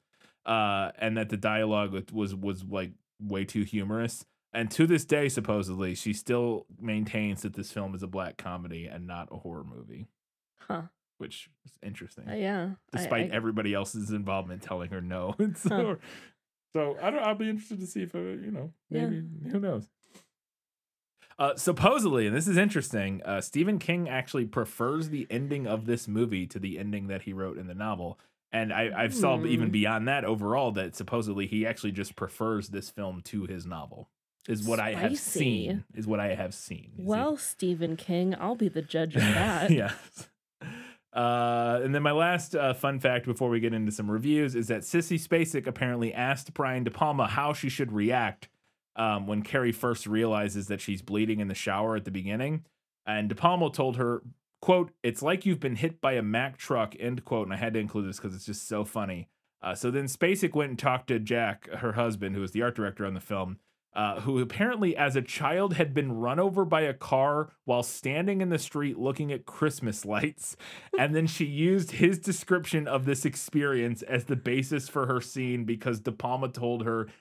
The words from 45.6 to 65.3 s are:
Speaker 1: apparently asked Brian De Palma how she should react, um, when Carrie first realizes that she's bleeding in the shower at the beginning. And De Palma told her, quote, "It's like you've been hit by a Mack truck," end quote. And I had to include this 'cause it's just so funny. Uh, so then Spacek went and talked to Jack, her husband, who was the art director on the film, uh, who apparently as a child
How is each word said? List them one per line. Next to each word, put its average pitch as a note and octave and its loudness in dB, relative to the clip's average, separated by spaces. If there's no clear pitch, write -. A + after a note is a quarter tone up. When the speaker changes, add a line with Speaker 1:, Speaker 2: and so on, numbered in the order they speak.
Speaker 1:
apparently A#2+ 0
asked B2+ -2
Brian B2+ 0
De A#2 0
Palma C#3+ 2
how C#3 2
she C#3+ -2
should B2+ -2
react, A2 2
um, G#2 0
when G#2 0
Carrie A#2+ 2
first A#2 0
realizes G#2 2
that G2+ -4
she's F#2+ -4
bleeding G#2+ 0
in G2+ -2
the F#2+ -4
shower G#2+ 0
at G2+ -4
the G2+ -6
beginning. A2+ -2
And G#2+ -2
De G#2+ 0
Palma E3+ 4
told C3 0
her, A#2+ 0
quote, F3+ 6
"It's A#2+ 0
like F3+ 2
you've F#3 2
been B2+ 0
hit D#3+ -2
by C3+ 4
a A#2+ 2
Mack A#2 0
truck," A2 0
end B2 -4
quote. A2 0
And F#2 -4
I F#2 -2
had A2 0
to A2+ 2
include G#2 -2
this F#2 -8
'cause F#2+ -6
it's F#2 -12
just G#2 -8
so G#2 -2
funny. G2 -6
Uh, G#2 -4
so B2 -2
then C#3 0
Spacek F#3 2
went D3 2
and B2 -6
talked B2+ 2
to B2 4
Jack, A2 0
her A2 -2
husband, G#2 0
who G2+ -2
was F#2+ -4
the G#2+ 0
art A#2+ 0
director G2+ -4
on F#2+ -4
the F#2 -6
film, F#2+ -6
uh, G#2 0
who B2+ 2
apparently G3+ 2
as C#3 2
a C3 2
child E3+ 0